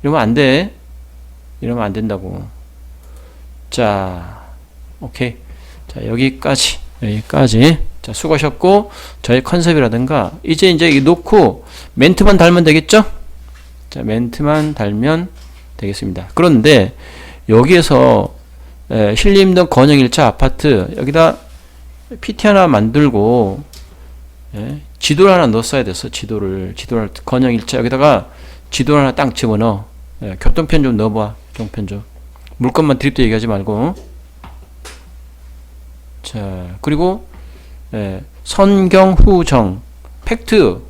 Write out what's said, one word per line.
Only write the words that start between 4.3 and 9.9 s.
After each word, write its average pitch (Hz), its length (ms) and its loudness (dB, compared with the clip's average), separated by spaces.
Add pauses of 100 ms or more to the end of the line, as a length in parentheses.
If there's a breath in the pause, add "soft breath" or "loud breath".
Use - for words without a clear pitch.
오케이. 120 380 -10 (500 soft breath)
자, - 180 -12
여기까지, 131 720 -4 (240)
여기까지. 120 760 2 (220)
자, 107 120 -14
수고하셨고, 160 760 0 (300 loud breath)
저희 127 220 0
컨셉이라든가, 135 880 0 (120)